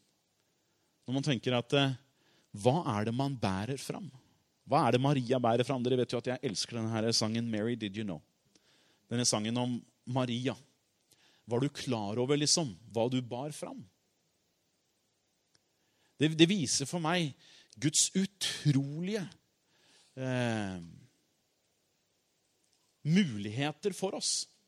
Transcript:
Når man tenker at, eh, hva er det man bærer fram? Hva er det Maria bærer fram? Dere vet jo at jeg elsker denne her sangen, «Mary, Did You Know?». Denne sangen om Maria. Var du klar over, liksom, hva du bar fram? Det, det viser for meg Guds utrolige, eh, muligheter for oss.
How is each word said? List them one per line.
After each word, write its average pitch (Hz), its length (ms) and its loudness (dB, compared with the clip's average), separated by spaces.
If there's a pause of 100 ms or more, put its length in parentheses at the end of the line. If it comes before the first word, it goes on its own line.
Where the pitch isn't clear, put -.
(1080)
Når 131 80 -2
man 135 80 -2
tenker 123 320 0
at, 120 160 -2
eh, 139 240 2 (560)
hva 127 300 4 (160)
er 107 100 0
det 117 80 -4
man 139 160 -2
bærer 107 480 -4
fram? - 300 -10 (580)
Hva 151 160 4
er 117 80 6
det 123 80 6
Maria 131 400 2
bærer 120 240 4
fram? 131 160 -2
Dere 127 160 2
vet 123 160 0
jo 123 80 -2
at - 80 -4
jeg 127 160 -6
elsker 117 320 -4
denne 110 160 -2
her 113 220 2
sangen, 117 340 0
«Mary, 110 240 0
Did 107 240 -6
You 110 80 -6
Know?». 87 160 -6 (880)
Denne 120 160 0
sangen 113 320 0
om 123 220 -2 (260)
Maria. 123 480 -2 (960)
Var 120 140 2
du 147 100 0
klar 110 480 -4
over, 139 160 2
liksom, 143 380 2 (180)
hva 113 160 2
du 131 160 0
bar 123 300 -8
fram? 196 260 -12 (2500)
Det, 156 160 4
det 165 140 10
viser 143 340 0
for 175 160 -6
meg 160 320 0 (480)
Guds - 380 2
utrolige, 165 1040 -2 (960)
eh, 117 580 -2 (2250)
muligheter 147 880 0
for 190 220 -4
oss. - 240 -2 (240)